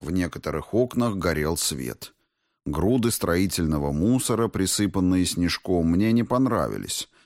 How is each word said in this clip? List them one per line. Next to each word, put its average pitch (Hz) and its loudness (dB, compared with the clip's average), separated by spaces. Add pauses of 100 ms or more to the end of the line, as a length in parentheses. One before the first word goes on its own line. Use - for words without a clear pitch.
в 73 -6
некоторых 85 -4
окнах 120 0
горел 82 0
свет. - -6 (520)
Груды 110 0
строительного 82 0
мусора, 113 0
присыпанные 92 2
снежком, 85 0
мне 101 4
не 117 4
понравились. 95 -2 (160)